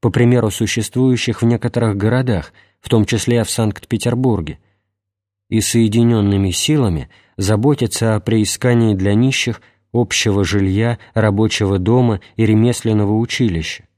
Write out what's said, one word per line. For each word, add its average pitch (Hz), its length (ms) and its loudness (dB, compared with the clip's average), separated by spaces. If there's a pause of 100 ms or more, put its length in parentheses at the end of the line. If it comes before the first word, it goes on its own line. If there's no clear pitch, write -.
по 117 80 2
примеру 120 400 2
существующих 117 920 -2
в - 20 2
некоторых 117 500 0
городах, 110 560 -2 (300)
в - 80 -16
том 110 160 4
числе 117 380 0
в - 60 -6
Санкт-Петербурге, 113 1080 -2 (920)
и 110 120 0
соединёнными 107 880 2
силами 92 600 -2 (280)
заботиться 110 800 0
о 104 40 -2
приискании 113 760 0
для 95 180 0
нищих 123 480 0 (340)
общего 107 480 0
жилья, 98 540 0 (160)
рабочего 107 640 0
дома 110 420 2 (160)
и 110 120 0
ремесленного 107 680 2
училища. 110 680 -4 (120)